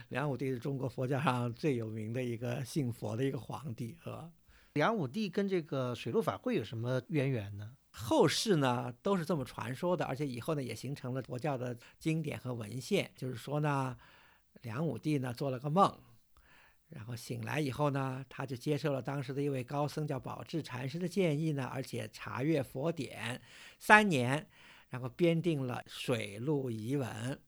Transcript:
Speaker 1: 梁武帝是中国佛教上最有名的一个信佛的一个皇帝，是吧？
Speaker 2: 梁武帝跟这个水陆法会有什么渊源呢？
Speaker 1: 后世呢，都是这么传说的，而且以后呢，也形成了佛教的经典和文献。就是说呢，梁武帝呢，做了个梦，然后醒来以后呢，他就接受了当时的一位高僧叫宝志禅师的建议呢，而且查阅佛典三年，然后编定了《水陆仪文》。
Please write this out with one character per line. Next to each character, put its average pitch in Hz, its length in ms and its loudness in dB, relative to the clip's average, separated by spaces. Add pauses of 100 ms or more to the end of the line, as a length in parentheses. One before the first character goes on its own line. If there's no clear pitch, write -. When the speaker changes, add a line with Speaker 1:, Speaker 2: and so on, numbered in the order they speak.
Speaker 1:
梁 131 200 -2
武 131 80 -2
帝 131 140 -2
是 127 80 -2
中 139 180 -4
国 131 120 -2
佛 127 180 -2
教 131 140 0
上 123 340 2
最 139 220 2
有 110 120 -2
名 110 240 -4
的 127 100 -2
一 120 140 -2
个 120 280 -4
信 123 280 0
佛 113 240 -4
的 131 80 2
一 139 60 2
个 139 80 -4
皇 117 380 -6
帝， 117 260 -8
是 113 80 -10
吧？ 135 220 -10 (400)
Speaker 2:
梁 175 220 4
武 175 120 0
帝 190 240 -2
跟 202 180 0
这 185 140 2
个 127 320 -2
水 113 160 -4
陆 202 100 2
法 117 160 0
会 247 200 0
有 127 80 2
什 113 120 -6
么 123 240 2 (100)
渊 139 200 2
源 104 260 -2
呢？ 107 200 -10 (160)
Speaker 1:
后 247 340 6
世 196 300 4
呢， 127 360 2 (100)
都 196 140 4
是 170 80 0
这 175 120 2
么 131 80 -2
传 110 280 -6
说 175 240 2
的， - 80 0
而 135 120 -2
且 147 100 -2
以 120 140 -4
后 160 160 -2
呢， 147 40 -2
也 123 140 -4
形 127 180 -6
成 127 220 -6
了 131 80 -2
佛 127 160 -8
教 143 180 0
的 123 220 -4 (180)
经 160 240 0
典 147 160 -4
和 127 160 -6
文 113 280 -6
献。 170 340 0
就 131 140 -6
是 127 80 -6
说 139 240 -2
呢， 135 360 0 (680)
梁 117 220 -4
武 123 140 -2
帝 151 200 2
呢， 127 140 -2
做 139 160 -2
了 127 120 -2
个 143 100 -4
梦， 175 260 6 (920)
然 113 160 -12
后 120 100 -8
醒 117 300 -6
来 120 160 -2
以 143 100 0
后 143 200 2
呢， 135 380 -2
他 - 160 -6
就 127 120 -6
接 147 200 0
受 143 160 0
了 131 80 0
当 139 220 -4
时 135 100 -6
的 139 80 -2
一 143 80 2
位 135 140 0
高 143 240 0
僧 151 180 -2
叫 143 140 -2
宝 123 240 -8
志 156 180 -4
禅 127 280 -6
师 151 100 -4
的 180 100 -2
建 170 300 4
议 160 140 2
呢， 135 140 0
而 120 140 -6
且 117 320 -6
查 110 300 -6
阅 151 180 4
佛 135 300 -2
典 120 500 -6 (380)
三 214 300 10
年， 135 360 4 (440)
然 127 120 -8
后 131 80 -6
编 170 320 4
定 156 240 2
了 120 220 -2
《水 110 540 -2
陆 135 280 0
仪 113 280 -2
文》。 117 520 -4